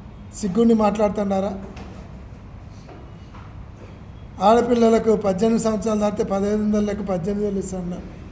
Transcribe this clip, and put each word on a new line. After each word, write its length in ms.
సిగ్గుండి 340
మాట్లాడుతున్నారా? 840
ఆడపిల్లలకు 760
పద్దెనిమిది 480
సంవత్సరాలు 360
దాటితే 240
పదహైదు 400
వందలు 220
లెక్క 180
పద్దెనిమిది 420
వేలు 140
ఇస్తున్నారు, 420